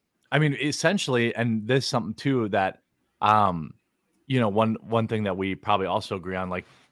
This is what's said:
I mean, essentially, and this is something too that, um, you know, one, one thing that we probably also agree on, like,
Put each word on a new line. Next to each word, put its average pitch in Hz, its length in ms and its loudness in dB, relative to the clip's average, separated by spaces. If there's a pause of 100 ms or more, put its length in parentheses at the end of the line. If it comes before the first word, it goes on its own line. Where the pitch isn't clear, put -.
(300)
I 135 80 2
mean, 151 160 2
essentially, 135 800 0
and 113 320 -2
this 127 180 2
is - 60 -6
something 110 240 -4
too 127 340 0
that, 95 320 0 (400)
um, 98 540 2 (520)
you 131 140 0
know, 113 80 2
one, 110 320 2
one 110 260 0
thing 110 180 -2
that 95 120 -2
we 95 180 -2
probably 98 320 0
also 101 300 -4
agree 92 200 -8
on, 92 120 -6
like, 90 160 -8 (280)